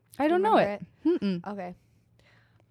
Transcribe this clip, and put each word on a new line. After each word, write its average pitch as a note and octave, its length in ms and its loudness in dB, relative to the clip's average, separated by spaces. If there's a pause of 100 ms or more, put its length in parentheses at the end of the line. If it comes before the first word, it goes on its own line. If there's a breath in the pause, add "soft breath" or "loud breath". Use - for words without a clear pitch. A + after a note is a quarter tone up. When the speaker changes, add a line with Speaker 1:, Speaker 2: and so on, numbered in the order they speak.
(180)
Speaker 1:
I C4+ 60 -2
Speaker 2:
do - 0 -
you D4+ 60 4
Speaker 1:
don't F4+ 140 2
know G#4+ 140 2
Speaker 2:
remember G3+ 140 4
Speaker 1:
it. G3+ 140 -10 (240)
Speaker 2:
it? F4 120 2
Speaker 1:
Mm-mm. F#3+ 300 -4
Speaker 2:
Okay. F3+ 240 -12 (960 soft breath)